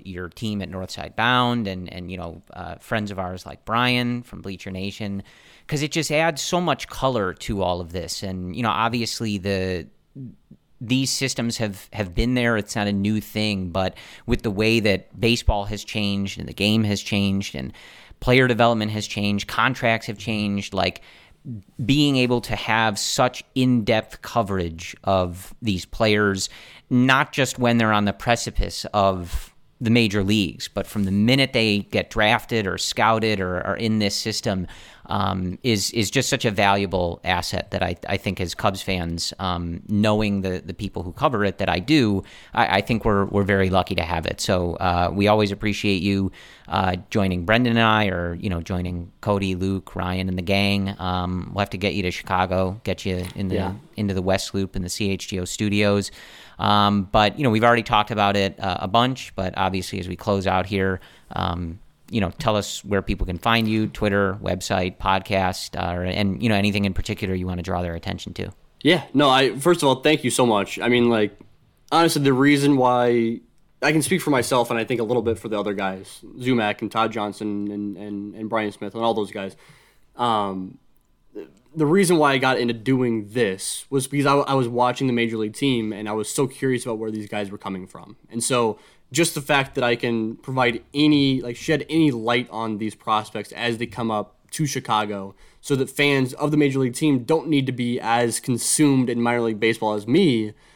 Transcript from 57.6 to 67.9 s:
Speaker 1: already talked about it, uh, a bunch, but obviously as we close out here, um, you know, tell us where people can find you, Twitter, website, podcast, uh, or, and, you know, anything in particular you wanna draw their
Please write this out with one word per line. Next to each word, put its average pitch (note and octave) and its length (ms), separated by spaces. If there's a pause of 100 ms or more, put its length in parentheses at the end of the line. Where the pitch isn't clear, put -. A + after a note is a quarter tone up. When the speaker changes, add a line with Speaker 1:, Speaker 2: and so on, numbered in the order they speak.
Speaker 1:
already A#2+ 200
talked G#2+ 280
about G2+ 260
it, G2 240
uh, F#2 180
a - 80
bunch, A#2+ 480
but F#2 220
obviously F#2+ 420
as F2+ 80
we F#2 80
close G2 320
out F#2 200
here, F#2+ 340 (300)
um, F2 480 (320)
you A2+ 100
know, F2+ 160
tell A2 180
us - 300
where G2 160
people - 240
can F2+ 140
find A2+ 280
you, A2 200
Twitter, G2+ 540
website, F#2 580
podcast, F#2+ 800
uh, F2 140
or, F2+ 80
and, F#2+ 400
you A#2+ 60
know, A2 60
anything G2+ 300
in G2 80
particular G2 400
you F#2 140
wanna F2+ 160
draw F2+ 180
their E2+ 140